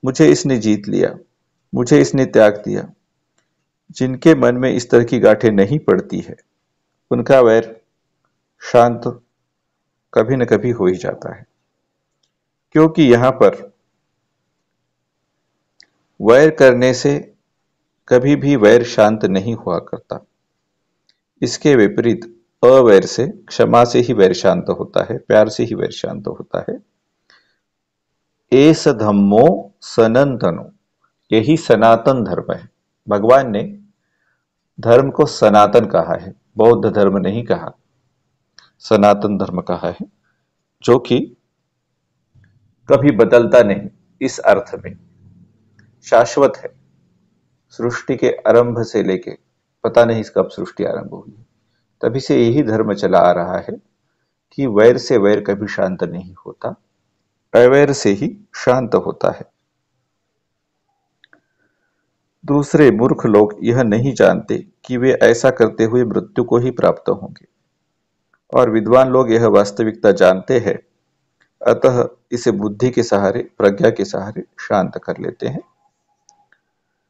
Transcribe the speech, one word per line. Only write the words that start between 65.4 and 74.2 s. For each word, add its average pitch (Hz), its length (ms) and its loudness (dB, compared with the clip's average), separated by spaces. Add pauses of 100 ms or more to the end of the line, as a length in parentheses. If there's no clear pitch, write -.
करते 113 340 -2
हुए 120 200 0
मृत्यु 104 400 -6
को 117 140 0
ही 127 120 -2
प्राप्त - 380 -4
होंगे, - 380 -10 (1120)
और 123 120 2
विद्वान 113 380 2
लोग 127 240 0
यह 117 140 2
वास्तविकता 104 640 0
जानते 95 460 0
हैं, 104 200 -4 (880)
अतः 123 420 0 (240)
इसे 120 180 -2
बुद्धि 104 400 -4
के 120 120 -2
सहारे, 101 560 -2
प्रज्ञा 104 320 0
के 101 140 -6
सहारे 98 400 -12 (140)